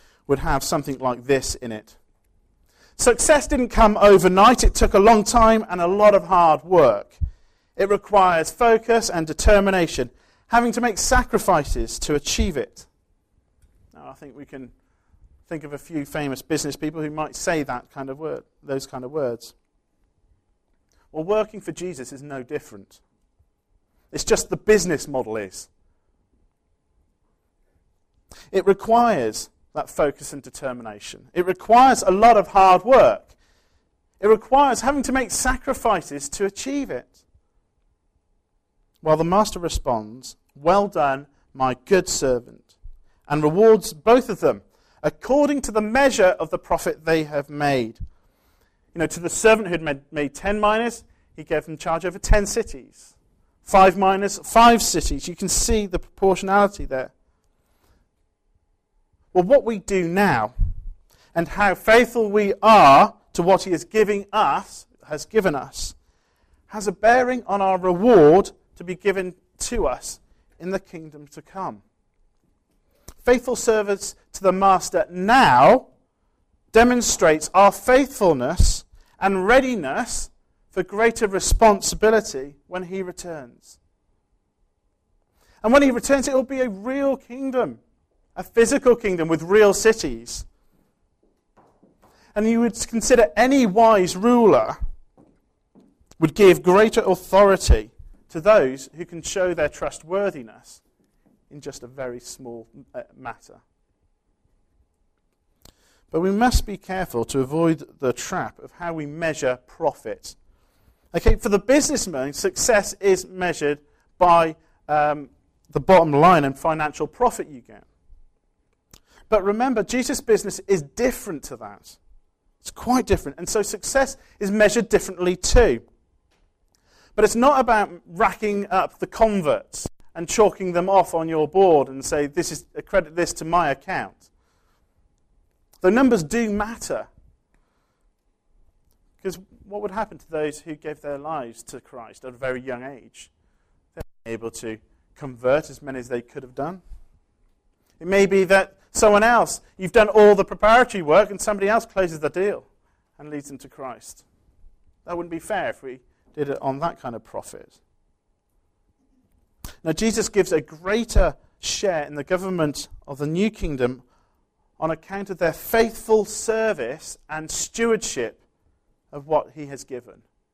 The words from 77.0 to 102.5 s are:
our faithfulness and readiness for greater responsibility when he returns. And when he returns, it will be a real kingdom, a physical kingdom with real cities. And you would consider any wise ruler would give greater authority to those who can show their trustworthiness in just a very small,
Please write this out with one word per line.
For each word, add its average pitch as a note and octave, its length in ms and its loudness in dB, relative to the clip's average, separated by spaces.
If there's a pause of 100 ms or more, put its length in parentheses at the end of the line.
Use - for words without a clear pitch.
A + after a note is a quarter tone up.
our G3+ 180 6
faithfulness F#3 1120 2 (340)
and F#3+ 280 -2
readiness A#3 840 -2 (400)
for F#3 140 -6
greater A3+ 440 -2
responsibility G3 1300 0 (120)
when F#3 160 -12
he F#3 180 -10
returns. E3+ 800 -16 (1800)
And G#3+ 100 0
when C#4+ 80 6
he C#4 100 4
returns, B3+ 360 -2
it C#4+ 60 -2
will C4 100 2
be C4+ 180 -6
a B3+ 80 -2
real B3+ 460 -4
kingdom, B3 640 -6 (560)
a F3+ 80 -12
physical A#3+ 520 2
kingdom F3+ 320 -4
with D#3+ 160 -2
real G3+ 300 4
cities. C#3+ 720 -4 (1900)
And G#3+ 140 0
you A#3 120 0
would A#3 260 -4
consider A#3 500 2
any C4 300 2
wise G3+ 480 2
ruler F#3 640 2 (1400)
would D#3+ 160 -2
give F3+ 300 6
greater G#3+ 380 4
authority F#3+ 880 2 (380)
to E3 120 -12
those D3+ 540 2
who E3 100 -14
can E3 160 -16
show F3+ 320 -4
their D#3 160 -2
trustworthiness D#3 1120 -10 (720)
in C#3+ 100 -20
just C3 220 -16
a B2 40 -16
very B2+ 320 -12
small, A#2 480 -18 (280)